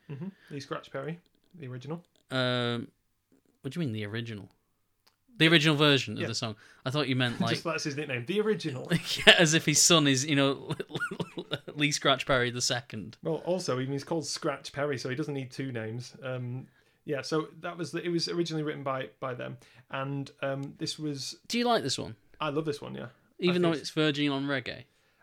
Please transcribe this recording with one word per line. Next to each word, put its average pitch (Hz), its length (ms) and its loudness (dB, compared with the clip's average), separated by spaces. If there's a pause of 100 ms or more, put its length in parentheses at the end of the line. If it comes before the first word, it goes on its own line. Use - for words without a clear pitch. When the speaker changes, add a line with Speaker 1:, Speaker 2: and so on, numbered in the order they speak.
(100)
Speaker 1:
Mm-hmm. 143 180 -10 (220)
Lee 143 100 -8
Scratch - 300 -10
Perry, 147 300 -8 (380)
the 139 100 -14
original. 131 340 -10 (300)
Speaker 2:
Um, 123 560 0 (720)
what 135 120 -8
do 165 80 -6
you 165 60 -2
mean, 117 60 -2
the 107 140 -4
original? 113 420 -8 (880)
The 160 100 8
original 160 280 8
version 139 380 6
of - 60 -4
Speaker 1:
Yeah. 107 80 0
Speaker 2:
the 113 60 -4
song. 110 220 -4 (280)
I 131 60 -4
thought 135 180 0
you 131 80 2
meant, 123 240 0
Speaker 1:
<laughs> - 0 -
Speaker 2:
like, 117 120 2
Speaker 1:
Just 113 120 -2
that's 160 200 -4
his 143 120 -4
nickname, 135 300 -4
the 196 140 0
original. 165 500 -2 (160)
Speaker 2:
<laughs> - 100 -2 (100)
Yeah, 202 120 12
as 160 160 6
if 160 100 2
his 151 160 4
son 156 260 8
is, 135 200 4
you 151 100 2
know, 139 380 2 (480)
<laughs> - 520 -10
Lee 147 180 2
Scratch 135 340 2
Perry 123 240 4
the 123 100 -6
second. 117 640 -4
Speaker 1:
Well, 160 220 -2
also, 170 360 0
even 131 120 -4
he's 139 120 -4
called 165 220 -2
Scratch - 460 -4
Perry, 143 260 -2
so 131 100 -6
he 131 60 -2
doesn't 147 200 -4
need 131 160 -6
two 135 220 -6
names. 113 500 -8
Um, 127 440 -8 (380)
yeah, 139 180 -4
so 156 260 -2 (120)
that 170 160 -8
was 170 160 -6
the, 165 120 -4
it 175 60 -2
was 165 180 0
originally 165 340 -2
written 147 200 -4
by, 135 260 -4 (120)
by 131 140 -4
them, 127 220 -8 (340)
and, 139 400 -4 (120)
um, 139 360 -4
this - 200 -6
was 147 380 -6 (120)
Speaker 2:
Do 226 100 0
you 240 60 2
like 233 180 4
this 139 160 -2
one? - 160 -8 (260)
Speaker 1:
I 151 100 -2
love 151 140 -2
this 147 160 -4
one, 127 140 -10
yeah. 135 120 -10 (320)
Speaker 2:
Even 180 260 4
Speaker 1:
I 170 40 4
Speaker 2:
though 165 60 4
Speaker 1:
think 135 80 -4
Speaker 2:
it's - 80 -8
verging 147 400 2
on 139 160 -2
reggae? 131 380 -4 (380)